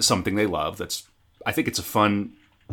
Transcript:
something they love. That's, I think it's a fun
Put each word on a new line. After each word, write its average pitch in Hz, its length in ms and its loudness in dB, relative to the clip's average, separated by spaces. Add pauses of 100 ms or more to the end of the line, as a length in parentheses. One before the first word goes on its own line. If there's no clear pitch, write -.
something 98 340 2
they 107 120 2
love. 78 300 -2
That's, - 280 -8 (420)
I 110 60 0
think 156 160 0
it's - 100 -2
a 92 60 -4
fun 104 480 2 (400)